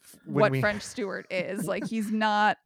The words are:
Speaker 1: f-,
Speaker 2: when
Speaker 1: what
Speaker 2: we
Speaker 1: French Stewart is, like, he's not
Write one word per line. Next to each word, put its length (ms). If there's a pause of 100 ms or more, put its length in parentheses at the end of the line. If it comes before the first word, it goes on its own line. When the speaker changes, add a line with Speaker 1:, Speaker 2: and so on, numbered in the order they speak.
Speaker 1:
f-, 220
Speaker 2:
when 160
Speaker 1:
what 100
Speaker 2:
we 100
Speaker 1:
French 220
Stewart 480
is, 340
like, 220
he's 240
not 540